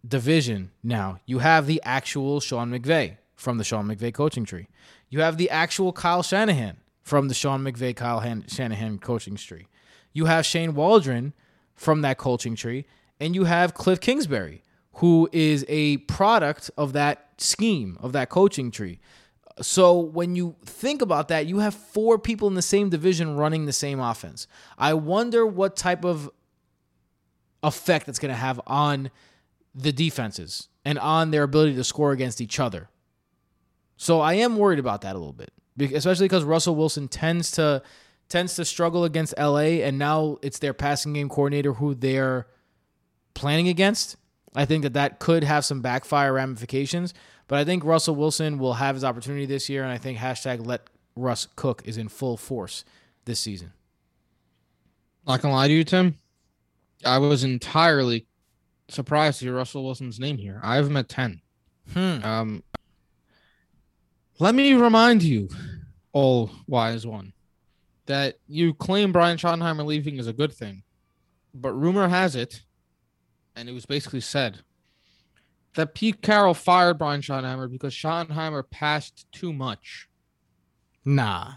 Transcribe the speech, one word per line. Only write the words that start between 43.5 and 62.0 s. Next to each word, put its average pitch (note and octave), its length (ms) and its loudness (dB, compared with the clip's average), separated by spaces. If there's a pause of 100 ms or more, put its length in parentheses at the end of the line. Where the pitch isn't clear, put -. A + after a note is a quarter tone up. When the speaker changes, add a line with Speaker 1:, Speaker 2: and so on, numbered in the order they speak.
Speaker 1:
against. G3 480 2 (400)
I C#3 120 2
think D3+ 180 0
that C3+ 80 -2
that C#3+ 260 0
could E3 240 2
have D3 220 2
some C3+ 180 -4
backfire C3 500 0
ramifications, C3+ 800 -4 (340)
but C#3 120 0
I D3 60 2
think E3+ 200 0
Russell D#3+ 300 2
Wilson D3+ 440 0
will B2+ 160 0
have C3+ 220 -2
his C3 80 -6
opportunity C3+ 420 -4
this C3+ 220 -4
year, C#3 140 -4
and C3 100 -6
I A#2+ 60 -8
think B2 200 -8
hashtag B2 480 -6
let B2 220 -6 (260)
Russ A#2+ 400 -4
cook - 300 -4
is G#2+ 120 -10
in A2+ 120 -6
full B2 280 -4
force - 480 -10 (420)
this A#2+ 120 -6
season. F2+ 340 -8 (1500)
Speaker 2:
Not C3 160 0
gonna C#3+ 120 2
lie C3+ 140 4
to D3 40 6
you, D#3+ 120 4
Tim, F#3 340 2 (840)
I B2+ 140 4
was C#3 260 4
entirely C3 840 2 (640)
surprised D3 500 0
to B2+ 60 -10
hear B2+ 100 -6
Russell C3 300 -6
Wilson's B2+ 340 -10
name C3+ 200 -6
here. G2 260 -10
I A2+ 120 0
have D3 100 4
him C#3+ 100 0
at C3 120 -2
ten. A#2+ 320 -4 (520)
Speaker 1:
Hmm. F3+ 320 -2